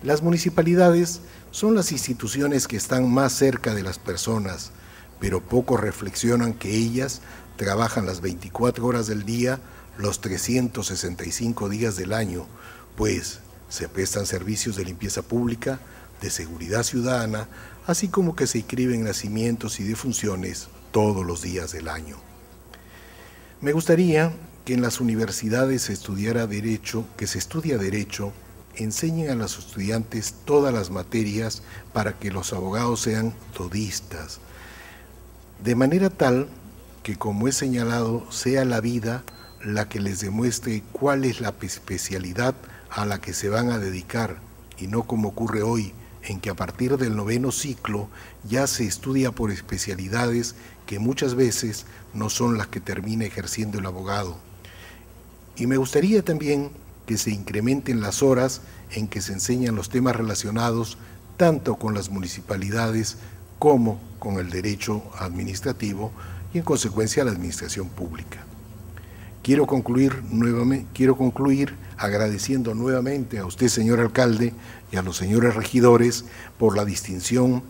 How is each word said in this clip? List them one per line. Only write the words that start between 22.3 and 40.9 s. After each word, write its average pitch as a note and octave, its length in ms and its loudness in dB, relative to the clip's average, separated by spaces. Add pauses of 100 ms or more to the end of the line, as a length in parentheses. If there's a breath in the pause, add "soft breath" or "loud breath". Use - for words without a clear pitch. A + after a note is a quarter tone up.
Me C#3+ 100 2
gustaría E3 600 6 (320)
que B2+ 100 -2
en B2 80 2
las A#2+ 180 0
universidades A2+ 840 2
se G#2 120 -4
estudiara A2 520 -2
derecho, G#2+ 600 -4 (100)
que G#2 100 -4
se F#2+ 120 -4
estudia D#3 400 -2
derecho, G2+ 540 -4 (440)
enseñen D#3+ 540 -2
a C3 40 0
los A2 240 -4
estudiantes A2 760 -4 (100)
todas C#3+ 300 4
las F#2+ 160 0
materias G#2+ 720 -2 (320 loud breath)
para G#2 240 0
que G2+ 120 -4
los F#2 220 -4
abogados A2 480 0
sean A2 340 0 (200)
todistas, F2+ 840 -8 (1200 loud breath)
de A#2 100 4
manera D#3+ 360 4
tal C3+ 380 4 (540)
que, G2+ 140 -6
como G#2+ 320 0
he C#3 40 2
señalado, A#2+ 800 0
sea C3 360 2
la A#2+ 140 2
vida A#2 440 -2 (400 loud breath)
la G#2 240 -2
que G#2+ 120 -6
les G2 200 -2
demuestre A2 640 -2 (100)